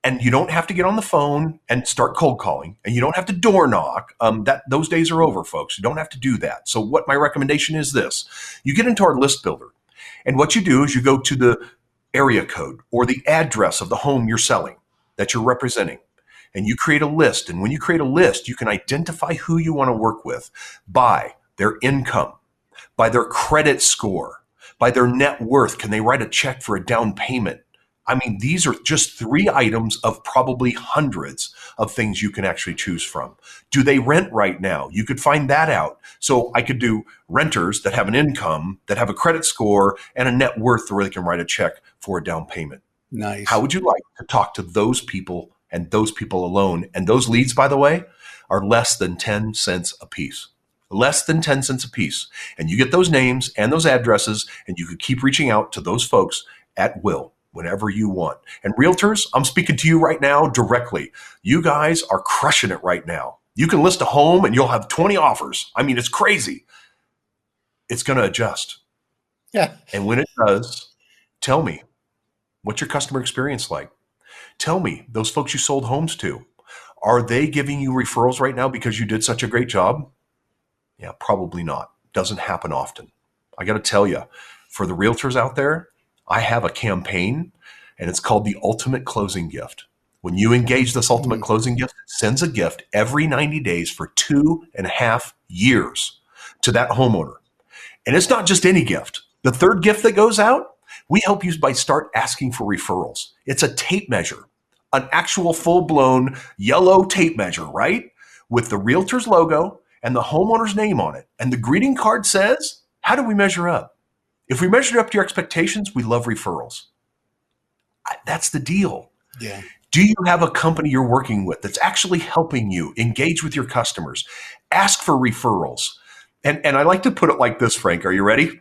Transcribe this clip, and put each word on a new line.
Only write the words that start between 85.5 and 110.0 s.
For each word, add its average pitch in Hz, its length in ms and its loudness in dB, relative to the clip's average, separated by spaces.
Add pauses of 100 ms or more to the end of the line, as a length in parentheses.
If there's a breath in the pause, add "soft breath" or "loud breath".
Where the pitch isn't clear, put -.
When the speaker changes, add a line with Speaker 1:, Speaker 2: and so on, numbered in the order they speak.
Speaker 1:
there, 151 340 -2 (380)
I 104 120 0
have 117 240 0
a 87 60 -2
campaign, 101 840 -4 (480 loud breath)
and 85 100 -6
it's - 120 -4
called 104 240 0
the 101 180 -2
Ultimate 127 420 -2
Closing 92 440 -6
Gift. - 360 -14 (360)
When 90 160 -6
you 110 160 4
engage 123 400 2
this 123 160 0
Ultimate 120 300 0
Speaker 2:
Mm. 101 40 -10
Speaker 1:
Closing 117 320 0
Gift, 127 160 -4
it - 180 -20
sends 120 320 0
a 175 60 0
gift 101 360 -4 (100)
every 127 340 0
ninety 147 320 -2
days 87 320 -4
for - 240 -10
two 156 580 2
and - 140 -6
a - 20 -6
half 117 460 0 (140)
years 101 720 0 (400 loud breath)
to 123 100 2
that 117 200 2
homeowner. 113 440 2 (720 loud breath)
And 127 100 2
it's 180 140 4
not 233 160 2
just 185 200 2
any 180 200 6
gift. - 360 -6 (220)
The 131 80 4
third 175 320 4
gift 208 200 4
that 226 100 6
goes 214 260 4
out, 233 360 2 (340 loud breath)
we 208 160 4
help 196 180 0
you 175 160 -4
by 135 140 2
start 151 420 0
asking 120 380 -2
for 113 120 -6
referrals. - 640 -4 (140)
It's 139 180 0
a 123 120 0
tape - 340 -4
measure, 92 360 -4 (480)
an 131 180 -2
actual 170 420 0
full-blown 139 840 4 (200 loud breath)
yellow 180 460 6
tape 180 320 0
measure, 90 300 -6
right? 127 460 -4 (380 soft breath)
With 113 200 0
the 107 80 -2
realtor's 185 500 0
logo 165 540 2 (200)